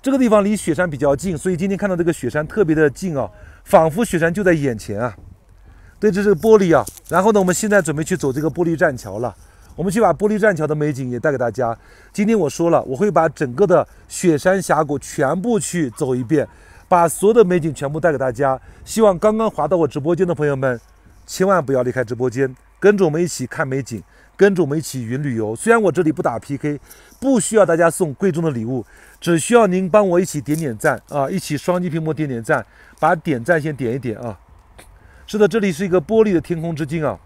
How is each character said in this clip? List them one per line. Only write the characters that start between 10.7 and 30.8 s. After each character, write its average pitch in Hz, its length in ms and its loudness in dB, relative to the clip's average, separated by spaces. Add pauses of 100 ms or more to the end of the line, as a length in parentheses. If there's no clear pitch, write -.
美 151 180 -2
景 127 160 -6
也 123 100 -6
带 147 140 0
给 131 60 -4
大 120 120 -2
家。 117 240 -2 (380)
今 202 160 -2
天 226 100 2
我 151 120 0
说 170 180 -2
了， 151 140 4
我 131 120 -6
会 196 160 0
把 165 200 4
整 131 240 -4
个 190 120 4
的 160 220 4 (180)
雪 165 300 0
山 190 240 2
峡 160 240 0
谷 143 140 -4
全 151 420 -2
部 226 180 0
去 165 340 -4
走 131 220 -4
一 127 80 -2
遍， 123 240 0 (400)
把 170 220 4
所 196 200 0
有 226 40 4
的 233 100 6
美 180 160 2
景 151 140 -2
全 135 180 -6
部 156 80 -6
带 165 140 2
给 131 60 -4
大 131 120 -2
家。 131 300 -2 (240)
希 - 160 -4
望 196 180 4
刚 214 200 2
刚 220 120 0
滑 151 160 -4
到 165 80 0
我 165 140 2
直 151 100 -6
播 156 160 0
间 175 140 0
的 170 60 -2
朋 147 120 -2
友 143 80 0
们， 131 240 -2 (460)
千 - 240 -2
万 180 160 2
不 135 80 -2
要 127 100 2
离 123 80 -2
开 127 140 -4
直 110 100 -6
播 123 140 -2
间， 131 260 -2 (240)
跟 208 200 4
着 190 80 4
我 - 20 2
们 156 140 -2
一 175 40 0
起 127 200 -8
看 151 200 -6
美 131 160 -4
景， 110 200 -12 (340)
跟 196 180 4
着 175 80 0
我 139 60 0
们 147 80 -2
一 160 60 -4
起 131 200 -10
云 127 200 -6
旅 131 140 -4
游。 110 200 -4
虽 226 160 0
然 233 80 4
我 190 100 2
这 170 120 -2
里 156 100 2
不 180 100 -6
打 127 160 -2
P 139 200 -8
K， 147 200 -6 (400)
不 254 220 2
需 - 160 -2
要 202 80 8
大 165 100 2
家 170 160 4
送 156 240 -4
贵 196 160 -2
重 165 140 -4
的 160 60 0
礼 117 140 -6
物， 120 200 -6 (340)
只 170 200 0
需 233 160 0
要 233 120 6
您 185 220 0
帮 208 180 4
我 180 140 2
一 185 40 0
起 151 160 -6
点 139 160 -4
点 139 200 -6
赞 127 320 -2